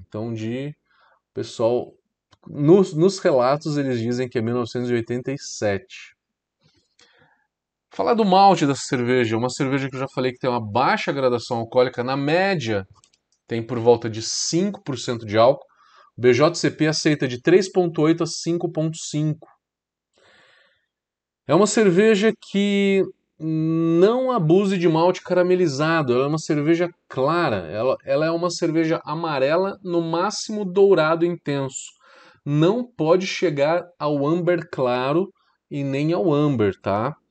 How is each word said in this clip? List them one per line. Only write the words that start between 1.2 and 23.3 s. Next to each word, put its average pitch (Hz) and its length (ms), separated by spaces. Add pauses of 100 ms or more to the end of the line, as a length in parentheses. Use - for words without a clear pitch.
pessoal... 113 600 (540)
Nos, 185 460
nos 180 260
relatos, 147 580
eles 135 220
dizem 120 300
que 127 80
é 113 40
mil 117 140
novecentos 123 340
e 123 40
oitenta 120 380
e 143 60
sete. - 760 (1800)
Falar 196 220
do 220 100
malte 190 440
dessa 135 160
cerveja, 120 540
uma 123 120
cerveja 135 400
que 127 60
eu 131 40
já 135 140
falei 131 180
que 123 80
tem 135 100
uma 120 140
baixa 143 480
gradação 123 460
alcoólica, 123 460
na 131 120
média 143 720 (600)
tem 117 180
por 117 140
volta 113 300
de 110 120
cinco 190 600
por 135 140
cento 120 280
de 104 120
álcool. 123 280 (500)
O 113 60
B 123 120
J 151 220
C 151 140
P - 160
aceita 151 420
de 123 140
três 190 300
ponto 170 300
oito 165 220
a 160 40
cinco 170 440
ponto 160 260
cinco. 156 500 (2000)
É 139 80
uma 202 100
cerveja 214 680 (200)
que 196 500 (380)